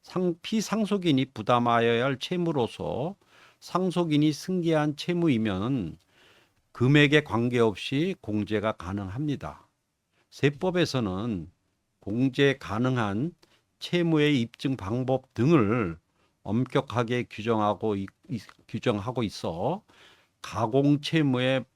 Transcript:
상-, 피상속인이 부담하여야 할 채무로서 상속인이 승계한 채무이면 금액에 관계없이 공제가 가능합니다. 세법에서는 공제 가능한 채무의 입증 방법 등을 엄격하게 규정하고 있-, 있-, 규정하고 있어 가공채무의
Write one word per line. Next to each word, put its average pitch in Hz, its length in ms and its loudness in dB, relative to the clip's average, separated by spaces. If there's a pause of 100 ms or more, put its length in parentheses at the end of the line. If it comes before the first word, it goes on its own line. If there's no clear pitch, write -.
상-, 180 400 -2
피상속인이 190 880 0
부담하여야 117 720 2
할 135 140 -2
채무로서 143 960 -4 (440)
상속인이 165 760 0
승계한 160 600 0
채무이면 113 1000 -2 (760)
금액에 147 500 6
관계없이 120 1000 0
공제가 107 520 -2
가능합니다. 101 920 -8 (640)
세법에서는 123 1200 -2 (480)
공제 131 600 0
가능한 120 760 -2 (460)
채무의 156 600 2
입증 131 360 -4
방법 127 560 -4
등을 110 640 2 (460)
엄격하게 120 840 -2
규정하고 107 680 0
있-, 98 120 -6 (220)
있-, 127 120 -6 (260)
규정하고 113 560 -4
있어 104 600 -4 (580)
가공채무의 131 1200 2 (100)